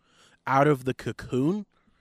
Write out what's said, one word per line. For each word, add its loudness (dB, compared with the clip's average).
out 4
of 0
the -4
cocoon -4